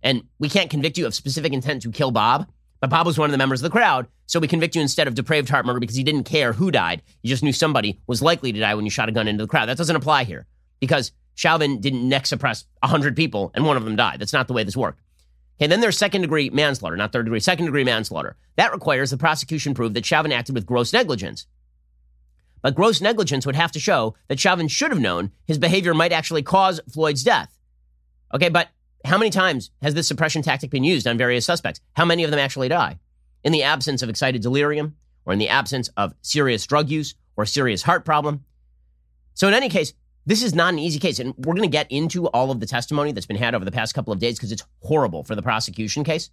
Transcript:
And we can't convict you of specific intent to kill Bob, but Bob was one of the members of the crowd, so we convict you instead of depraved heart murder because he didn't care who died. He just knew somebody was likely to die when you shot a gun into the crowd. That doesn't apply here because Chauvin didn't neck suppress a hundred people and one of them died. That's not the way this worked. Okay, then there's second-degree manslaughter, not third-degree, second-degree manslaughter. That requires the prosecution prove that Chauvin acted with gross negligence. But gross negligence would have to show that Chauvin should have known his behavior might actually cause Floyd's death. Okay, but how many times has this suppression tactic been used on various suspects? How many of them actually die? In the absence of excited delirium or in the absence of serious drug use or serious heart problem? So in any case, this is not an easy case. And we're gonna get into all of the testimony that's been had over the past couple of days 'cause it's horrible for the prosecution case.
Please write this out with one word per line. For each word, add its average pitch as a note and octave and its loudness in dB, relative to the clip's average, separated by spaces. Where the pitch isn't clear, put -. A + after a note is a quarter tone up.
And B2 0
we D3 -2
can't F3+ 0
convict D3 -2
you D#3+ -2
of A2 -4
specific C#3+ -4
intent C3 -4
to A#2 -6
kill C3 0
Bob, A#2+ 2
but C3 0
Bob E3 4
was D#3+ 0
one D3+ 2
of - 0
the C#3 2
members C3+ 2
of E3 -2
the G3+ 0
crowd, D#3 2
so E3+ 0
we D#3 0
convict E3+ 0
you D#3+ 2
instead D3 2
of A#2+ -4
depraved C#3 0
heart C3+ 2
murder B2 -2
because A#2 -4
he C3+ -2
didn't C#3+ 0
care C3+ 2
who E3 0
died. F2 0
He A2+ -4
just B2+ 0
knew D3 2
somebody B2 0
was A#2+ -2
likely C#3+ 2
to G#2 -4
die G#2+ 2
when G#2+ -2
you G#2+ -2
shot A2 -2
a A2+ -4
gun A2 0
into G#2+ -2
the G#2+ -8
crowd. A#2+ 2
That B2 -2
doesn't E3 0
apply C#3 2
here D#2 -12
because C#3 0
Chauvin D3+ 2
didn't B2+ -2
neck C3+ 2
suppress B2 -2
a C3 0
hundred C#3+ 2
people G#2+ 0
and C#3 2
one D3+ 4
of A2+ -2
them A2 -4
died. F#2 0
That's G#2 -6
not C3 0
the B2+ -4
way A2+ 0
this F#2+ -6
worked. A2 -4
Okay, D3 2
then F3+ 4
there's A3 2
second-degree D#3+ 0
manslaughter, B2+ -2
not G#2 -4
third-degree, A2+ -2
second-degree D#3 0
manslaughter. A2 -4
That D3+ 4
requires C#3 -2
the C#3 -4
prosecution D3+ -2
prove A2+ -2
that A#2 -4
Chauvin D#3 2
acted B2 -4
with G#2+ -4
gross A#2+ 0
negligence. A#2+ -2
But C3+ 0
gross F#3 2
negligence F3 0
would C3+ -2
have - 2
to D3+ -8
show B2+ 0
that C#3+ -4
Chauvin F3+ 2
should D4+ -2
have G3+ 0
known F#2+ 0
his D#3 0
behavior F3 2
might E3+ 4
actually D#3+ -2
cause F#3+ 2
Floyd's D3+ 0
death. D#3+ 0
Okay, F3 2
but E3+ 2
how E3 4
many G#3+ 4
times F3 0
has D3 0
this E3 -2
suppression D#3 -2
tactic C3+ -2
been C3 0
used D3 2
on A#2+ 0
various B2 0
suspects? E3 -4
How E3 2
many E3+ 2
of D3 0
them D3 0
actually C3+ -2
die? C3+ 0
In D3+ 2
the D#3 2
absence C#3 0
of A#2+ -6
excited B2+ -2
delirium D3 0
or F2 -2
in G2+ 2
the G#2+ 0
absence B2+ 0
of G2+ -2
serious C3 0
drug D3 0
use D3+ -4
or G#2+ -2
serious A#2+ -2
heart F3 2
problem? D3 -2
So G3 2
in G3 4
any C4 2
case, E3+ -2
this G#3+ 4
is F#3 0
not F3 4
an D#3 -2
easy D#3 -2
case. C#3+ 0
And B2+ -6
we're D#3 0
gonna G#3 2
get D3+ 0
into D#3+ -2
all C3 2
of B2+ -4
the A2 -6
testimony C#3+ -2
that's G2+ -8
been G2+ -6
had A#2+ 0
over G2 -2
the F#2+ -4
past A2+ -4
couple A2 -4
of F#2+ -4
days A#2 -2
'cause G#2 -8
it's A2+ -8
horrible A2 0
for G#2+ -6
the G#2 -6
prosecution A2 -4
case. D#3+ -4